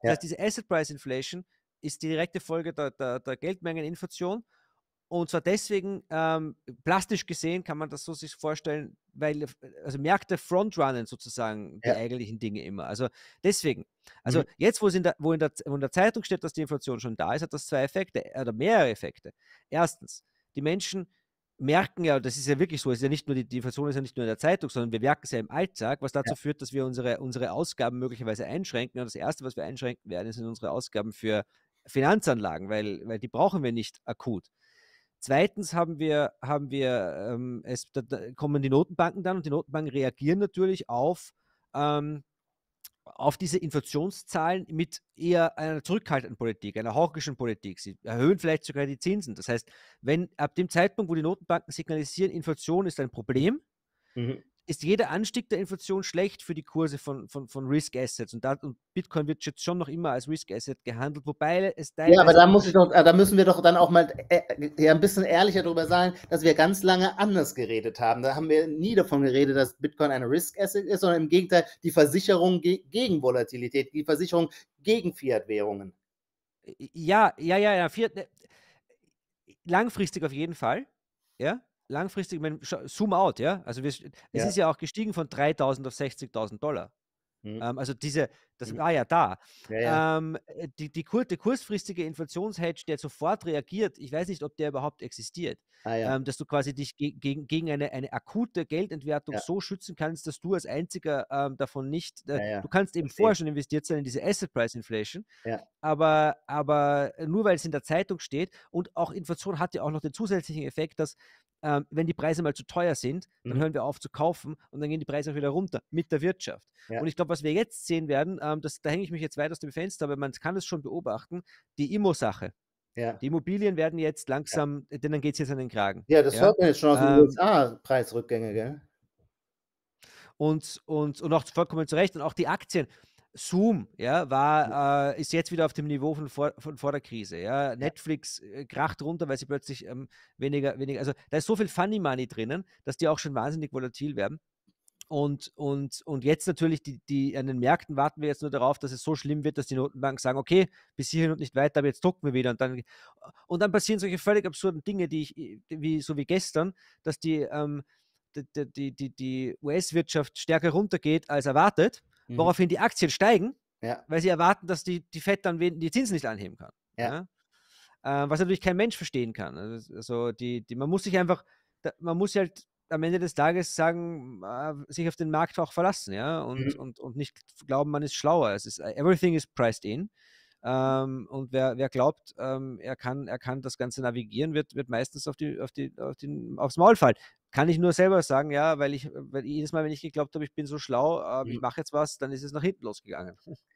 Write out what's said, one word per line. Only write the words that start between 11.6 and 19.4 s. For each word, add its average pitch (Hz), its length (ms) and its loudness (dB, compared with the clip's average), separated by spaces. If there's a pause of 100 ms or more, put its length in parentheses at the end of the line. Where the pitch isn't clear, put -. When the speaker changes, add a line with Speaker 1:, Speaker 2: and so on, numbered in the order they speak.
Speaker 2:
die 120 80 -4
Speaker 1:
Ja. 117 80 4
Speaker 2:
eigentlichen 117 420 -6
Dinge 104 240 -6
immer. 92 240 -10
Also 110 220 -4 (340)
deswegen, 160 440 0 (360)
also 127 180 2
Speaker 1:
Mhm. - 40 2 (140)
Speaker 2:
jetzt, 208 240 2
wo 208 60 6
es 175 60 0
in 185 80 2
der, 170 160 2
wo 156 140 0
in 156 80 0
der, 156 100 2 (140)
wo 139 120 -6
in 139 40 -4
der 139 100 -2
Zeitung 208 340 2
steht, - 200 -4
dass 160 80 -6
die - 80 -6
Inflation 135 400 -4
schon 113 160 -8
da 87 160 -2
ist, 147 80 -2
hat 156 140 -8
das 147 140 -8
zwei 135 160 0
Effekte, - 500 -6
äh, 131 80 -6
oder 120 100 -4
mehrere 151 380 4
Effekte. - 420 -10 (380)